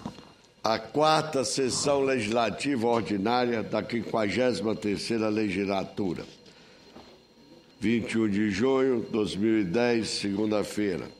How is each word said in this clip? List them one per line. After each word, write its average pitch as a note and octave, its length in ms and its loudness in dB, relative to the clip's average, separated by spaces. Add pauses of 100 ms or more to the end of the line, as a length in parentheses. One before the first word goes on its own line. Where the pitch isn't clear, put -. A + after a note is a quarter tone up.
(640)
a A2 140 2
quarta D3+ 680 2
sessão C3+ 560 0
legislativa A#2 880 0
ordinária A2+ 720 0
da G2+ 200 -2
quinquagésima A2 920 0
terceira G#2+ 540 -2
legislatura. G2 960 -2 (1500)
Vinte A2 340 0
e A2+ 60 0
um A2+ 100 2
de G#2 220 0
junho C3 520 2
de - 80 -10
dois G2 260 -2
mil A2 240 2
e G2+ 40 2
dez, A#2 440 2
segunda-feira. G2+ 1000 -2 (120)